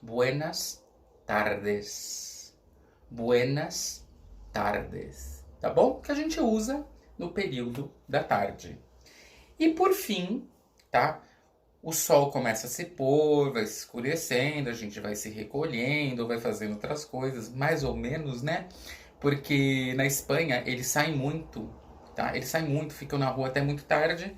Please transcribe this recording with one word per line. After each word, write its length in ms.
Buenas 800
tardes. 1300
Buenas 960
tardes, 960
tá 100
bom? 320
Que 100
a 40
gente 240
usa 440
no 100
período 640
da 140
tarde. 560
E 100
por 240
fim, 560
tá? 320
O 80
sol 400
começa 340
a 40
se 160
pôr, 680
vai 140
se 100
escurecendo, 920
a 20
gente 260
vai 160
se 140
recolhendo, 960
vai 120
fazendo 340
outras 320
coisas, 420
mais 360
ou 120
menos, 460
né? 280
Porque 720
na 140
Espanha 580
eles 220
saem 280
muito, 560
tá? 200
Eles 140
saem 180
muito, 280
ficam 240
na 100
rua 200
até 120
muito 220
tarde. 540